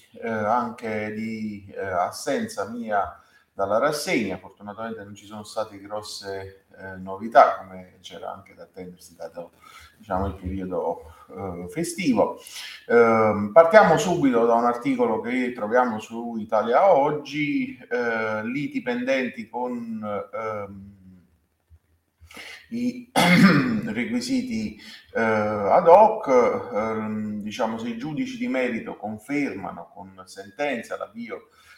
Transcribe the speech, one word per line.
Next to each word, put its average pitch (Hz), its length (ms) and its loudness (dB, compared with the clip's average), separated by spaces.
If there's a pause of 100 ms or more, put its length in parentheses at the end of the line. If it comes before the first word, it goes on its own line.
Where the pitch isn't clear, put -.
(220)
eh, 117 60 -8
anche 110 840 -2
di, 107 600 -8
eh, - 60 -10
assenza 101 880 -4
mia 110 500 -4 (360)
dalla 101 240 0
rassegna. 135 600 0
Fortunatamente 104 680 -12
non 104 100 -18
ci 104 100 -20
sono 107 200 -16
state 101 340 -8
grosse, 98 880 -10 (120)
eh, 95 200 -14
novità, 101 600 0
come 92 420 -18
c'era 90 320 -14
anche 95 200 -20
da 87 100 -20
attendersi 90 520 -18
dato, 85 360 -14 (440)
diciamo, 98 320 -4
il 90 60 -6
periodo, 92 800 -6 (160)
eh, - 400 -10
festivo. 160 720 0 (460)
Ehm, 110 680 4
partiamo 170 440 10
subito 139 480 2
da 117 100 6
un 120 100 4
articolo 123 560 0
che 123 320 -2
troviamo 110 480 0
su 117 380 -10
Italia 117 520 2
Oggi, 139 880 0 (100)
eh, 113 540 -2
liti 139 380 -6
pendenti - 680 -4
con, 113 840 -8
ehm, 101 600 -10 (1800)
i - 440 -4
<clears throat> 143 800 6
requisiti, - 840 -4 (380)
eh, 113 80 0
ad 107 640 4
hoc, 165 840 6
ehm, 107 680 -4
diciamo, 113 360 -4
se 120 120 -6
i 113 80 -8
giudici 131 400 -6
di 123 100 -4
merito 123 500 -4
confermano 107 960 -6
con 95 320 -20
sentenza 117 720 -6
l'avvio - 520 -12 (280)